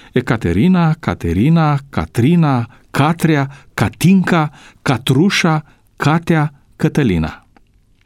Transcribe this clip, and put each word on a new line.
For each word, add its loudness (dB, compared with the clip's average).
Ecaterina, 0
Caterina, 0
Catrina, 0
Catria, 0
Catinca, 0
Catrușa, 0
Catea, 0
Cătălina. -2